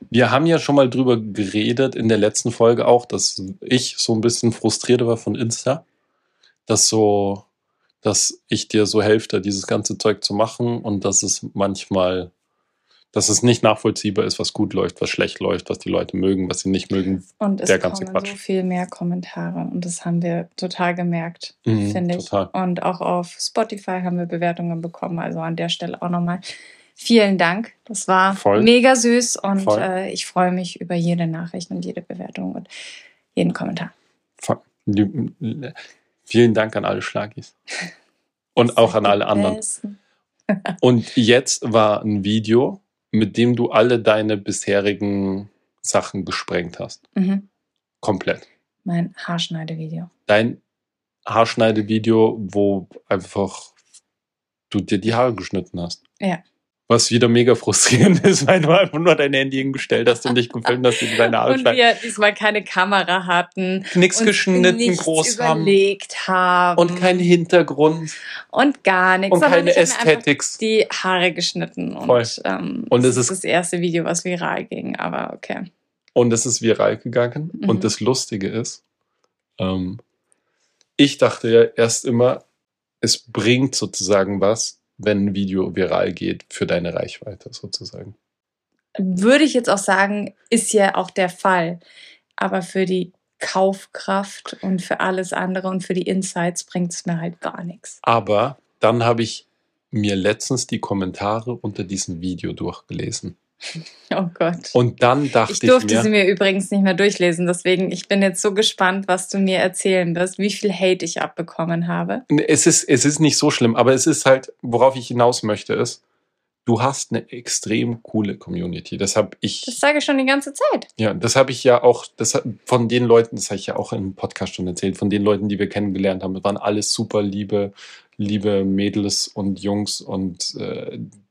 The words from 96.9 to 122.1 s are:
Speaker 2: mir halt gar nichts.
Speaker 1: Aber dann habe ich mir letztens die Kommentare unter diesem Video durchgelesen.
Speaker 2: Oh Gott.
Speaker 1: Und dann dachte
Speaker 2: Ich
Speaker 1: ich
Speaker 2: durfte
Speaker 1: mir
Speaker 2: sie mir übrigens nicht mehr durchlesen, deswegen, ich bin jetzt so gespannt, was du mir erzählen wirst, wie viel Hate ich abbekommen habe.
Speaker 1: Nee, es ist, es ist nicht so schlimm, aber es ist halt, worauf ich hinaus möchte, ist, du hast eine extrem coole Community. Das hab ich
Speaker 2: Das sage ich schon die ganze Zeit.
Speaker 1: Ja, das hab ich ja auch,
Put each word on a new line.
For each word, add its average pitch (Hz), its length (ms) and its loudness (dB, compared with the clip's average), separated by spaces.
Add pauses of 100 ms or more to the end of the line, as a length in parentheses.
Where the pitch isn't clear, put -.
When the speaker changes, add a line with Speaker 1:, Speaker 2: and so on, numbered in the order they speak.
Speaker 2:
mir 170 140 -4
halt 170 200 -8
gar - 240 -10
nichts. - 380 -16
Speaker 1:
Aber 113 560 0 (220)
dann 117 220 4
habe 117 200 2
ich - 240 -8 (440)
mir 104 240 0
letztens 104 540 0
die 113 100 -4
Kommentare 101 760 -4
unter 104 300 -8
diesem 90 360 -8
Video 87 320 -8
durchgelesen. - 840 -10 (760)
Speaker 2:
Oh 180 220 -2
Gott. 170 380 -2
Speaker 1:
Und 123 320 2
dann 135 260 4
dachte 113 220 2
Speaker 2:
Ich - 100 -6
Speaker 1:
ich 233 60 4
Speaker 2:
durfte 247 260 6
Speaker 1:
mir 226 80 4
Speaker 2:
sie 214 80 2
mir 202 160 4
übrigens 196 460 0
nicht 202 100 2
mehr 190 120 4
durchlesen, 180 520 2
deswegen, 180 460 0
ich - 160 -10
bin 196 120 2
jetzt 190 220 0
so 202 120 0
gespannt, 196 520 0
was 180 220 -2
du 196 100 -4
mir 190 200 2
erzählen 185 580 0
wirst, 185 220 -2
wie 196 120 0
viel 202 220 -2
Hate 180 320 0
ich - 180 -6
abbekommen 170 640 -4
habe. 175 420 -4
Speaker 1:
Nee, 147 200 2
es 151 180 4
ist, 160 160 4
es 127 220 2
ist 147 160 2
nicht 147 180 4
so 147 140 2
schlimm, 117 240 2
aber 123 180 6
es 131 140 2
ist - 180 2
halt, 131 260 4 (100)
worauf 123 340 2
ich 123 100 -10
hinaus 120 380 2
möchte, 107 300 -2
ist, 120 280 -4 (640)
du 117 180 0
hast 131 300 -2
eine 113 180 -6
extrem 120 720 -4
coole 101 340 -2
Community. 87 600 -8
Das 98 180 -2
hab 101 260 0
ich - 240 -6
Speaker 2:
Das 240 140 -10
sage 294 200 2
ich 277 60 -4
schon 285 140 0
die 262 80 0
ganze 277 280 -2
Zeit. 539 340 -2 (100)
Speaker 1:
Ja, 107 160 0
das 110 220 -2
hab 135 120 6
ich 123 140 -6
ja 123 220 6
auch, 120 200 4 (120)